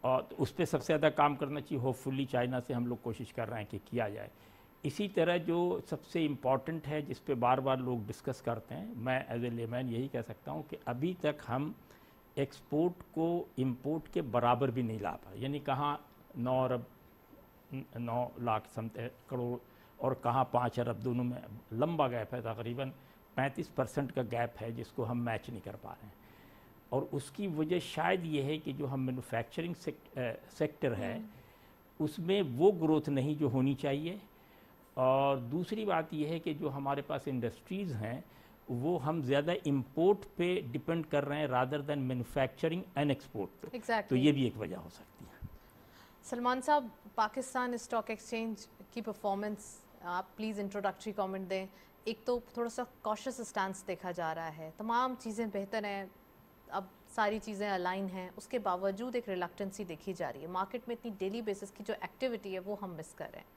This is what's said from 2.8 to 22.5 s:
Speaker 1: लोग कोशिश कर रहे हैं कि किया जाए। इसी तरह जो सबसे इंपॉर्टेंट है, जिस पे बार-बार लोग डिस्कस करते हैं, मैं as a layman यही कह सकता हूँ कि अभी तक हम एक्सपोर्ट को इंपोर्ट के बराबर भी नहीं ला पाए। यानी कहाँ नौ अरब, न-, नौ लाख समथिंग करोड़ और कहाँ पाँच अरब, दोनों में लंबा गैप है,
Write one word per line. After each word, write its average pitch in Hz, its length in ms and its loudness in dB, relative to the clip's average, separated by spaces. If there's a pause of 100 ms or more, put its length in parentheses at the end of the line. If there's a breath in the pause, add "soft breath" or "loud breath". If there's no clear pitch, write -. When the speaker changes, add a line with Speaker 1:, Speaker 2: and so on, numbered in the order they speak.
Speaker 1:
लोग 120 160 -2
कोशिश 110 300 -6
कर 113 160 -4
रहे 113 120 -4
हैं 104 80 -6
कि 104 100 -6
किया 113 300 0
जाए। 104 220 -8 (540 loud breath)
इसी 190 240 0
तरह 175 300 4
जो 175 420 2 (100)
सबसे - 340 -2
इंपॉर्टेंट 143 640 2
है, 151 160 -2
जिस 139 160 -6
पे - 160 0
बार-बार 131 440 4
लोग 123 280 -2
डिस्कस - 340 -6
करते 117 340 -4
हैं, 208 220 -8
मैं 127 320 -2
as 117 120 -4
a 120 100 -2
layman 117 420 -4
यही 123 160 0
कह 120 140 -4
सकता - 300 -8
हूँ 151 140 -6
कि - 100 -10 (100)
अभी 135 280 0
तक 147 320 0
हम 135 280 -2 (640 loud breath)
एक्सपोर्ट 156 640 0
को 170 460 0 (100)
इंपोर्ट 131 540 0
के 175 100 0
बराबर 123 480 4
भी 123 120 0
नहीं 110 180 -2
ला 95 100 -2
पाए। - 280 -10
यानी 139 220 -2
कहाँ 143 460 0 (320)
नौ 127 260 4
अरब, 123 220 0 (880)
न-, 135 100 -6 (120)
नौ 120 440 -2
लाख 110 260 2
समथिंग 113 440 -6 (200)
करोड़ 123 280 -2 (420 loud breath)
और 131 140 4
कहाँ 127 380 2
पाँच 123 280 2
अरब, 117 160 0
दोनों 123 280 0
में 123 180 -2 (300)
लंबा 147 360 2
गैप 120 260 -2
है, 113 200 -2